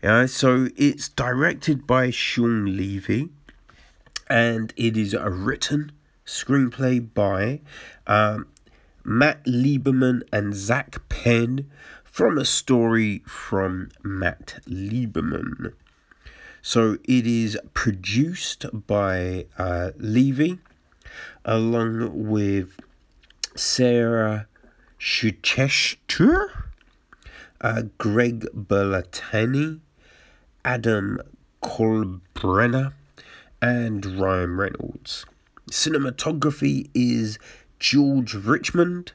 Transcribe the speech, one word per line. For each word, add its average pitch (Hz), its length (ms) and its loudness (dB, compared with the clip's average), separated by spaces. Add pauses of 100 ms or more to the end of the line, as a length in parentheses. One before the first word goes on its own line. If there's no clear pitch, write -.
Yeah, 117 240 4
so 127 500 2
it's 143 320 2
directed 131 760 -2
by 127 240 4
Sean 113 640 0
Levy, 98 540 -2 (1000)
and 117 480 2
it 113 220 2
is 107 160 0
a 107 160 -2
written 120 640 -2 (340)
screenplay 127 880 0
by, 101 480 0 (460)
um, 107 400 2 (560)
Matt 135 420 2
Lieberman 127 760 2 (100)
and 104 220 -2
Zach 110 560 -4
Penn, 120 600 0 (320)
from - 360 2
a 139 80 0
story 113 800 2
from 92 640 -4 (120)
Matt 95 640 -6
Lieberman. 98 1080 -6 (880)
So 110 420 2
it 123 220 2
is 113 320 -2 (160)
produced 113 880 -2 (220)
by, 92 580 0 (140)
uh, 90 400 -2
Levy, 135 640 2 (840)
along 113 840 -2
with 101 520 -2 (720)
Sarah 113 920 2 (520)
Schuchester, - 1500 2 (1120)
uh, 113 220 0 (160)
Greg 117 560 0
Berlatini, 110 1300 -2 (840)
Adam 110 560 0 (420)
Kolbrenner, 110 1300 0 (640)
and 117 460 -2 (120)
Ryan 92 380 0
Reynolds. - 720 -8 (440)
Cinematography 143 1200 0
is 117 440 0 (400)
George 139 560 2
Richmond. 170 800 0